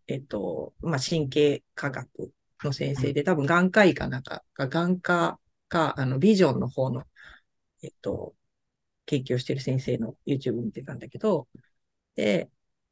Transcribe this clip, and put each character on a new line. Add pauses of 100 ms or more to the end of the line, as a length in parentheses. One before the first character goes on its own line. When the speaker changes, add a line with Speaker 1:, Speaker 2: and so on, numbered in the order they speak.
Speaker 1:
え
っ
と、
ま
あ、
神
経 (100)
科
学 (320)
の
先
生
で、
Speaker 2:
う
ん。
Speaker 1:
多
分
眼
科
医
か
な
ん
か、 (100)
が、
眼
科 (280)
か、
あ
の、
ビ
ジ
ョ
ン
の
方
の、 (800)
え
っ (120)
と、 (720)
研
究
を
し
て
る
先
生
の (120)
YouTube
見
て
た
ん
だ
け
ど、 (680)
で、 (400)